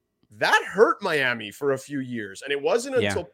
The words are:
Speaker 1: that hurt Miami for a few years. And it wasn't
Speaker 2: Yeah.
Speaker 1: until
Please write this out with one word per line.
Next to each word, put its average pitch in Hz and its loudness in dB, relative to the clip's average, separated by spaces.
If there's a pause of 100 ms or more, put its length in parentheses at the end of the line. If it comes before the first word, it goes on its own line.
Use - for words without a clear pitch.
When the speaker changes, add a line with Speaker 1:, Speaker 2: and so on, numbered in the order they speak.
(320)
Speaker 1:
that 180 2
hurt - 4
Miami 127 0
for 139 0
a 131 0
few 139 -8
years. 113 -8
And 135 -4
it 143 -2
wasn't 233 0
Speaker 2:
Yeah. 202 2
Speaker 1:
until 190 -2